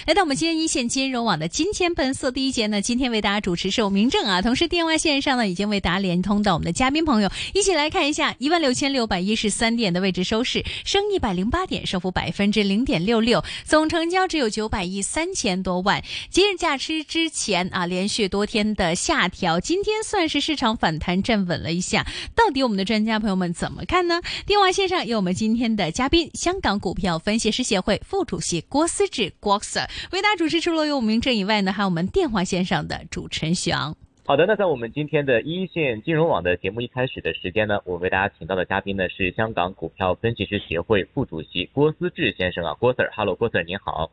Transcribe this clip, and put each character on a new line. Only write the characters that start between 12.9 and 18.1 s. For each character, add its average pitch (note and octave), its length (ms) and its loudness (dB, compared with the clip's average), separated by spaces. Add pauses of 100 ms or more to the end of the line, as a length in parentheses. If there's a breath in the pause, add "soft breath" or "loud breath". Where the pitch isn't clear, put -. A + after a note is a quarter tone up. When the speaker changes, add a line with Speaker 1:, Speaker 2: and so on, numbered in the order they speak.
Speaker 1:
六 A3+ 160 4
六， A3+ 220 4 (200 loud breath)
总 D#4 240 4
成 E4 220 0
交 F#4 180 2
只 E4 120 -2
有 A#3 100 2
九 G#3+ 180 -2
百 A3 160 -2
亿 F#3+ 200 -4
三 E4 320 -4
千 F#3+ 260 0
多 F3+ 200 -2
万。 F#3 200 2 (300 loud breath)
即 E4+ 100 4 (100)
日 F#4 60 -2
价 D#4+ 200 0
之， D#4 260 -4
之 D#4+ 260 0
前 F#3 420 -2
啊， F#3 140 -2
连 F3+ 220 0
续 G#3 200 0